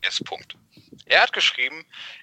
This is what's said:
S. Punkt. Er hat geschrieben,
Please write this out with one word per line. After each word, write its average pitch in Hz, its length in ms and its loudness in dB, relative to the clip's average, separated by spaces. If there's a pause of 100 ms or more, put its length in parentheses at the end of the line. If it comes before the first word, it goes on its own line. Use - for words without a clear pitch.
S. - 160 -2
Punkt. - 320 -12 (480)
Er 156 160 6
hat 240 140 2
geschrieben, 156 500 0 (380)